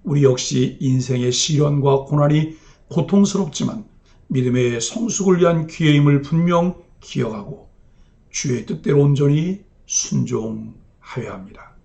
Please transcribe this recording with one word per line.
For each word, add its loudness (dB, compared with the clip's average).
우리 2
역시 0
인생의 0
시련과 0
고난이 0
고통스럽지만 0
믿음의 0
성숙을 0
위한 2
기회임을 4
분명 0
기억하고 -8
주의 -6
뜻대로 0
온전히 0
순종하여야 -6
합니다. -18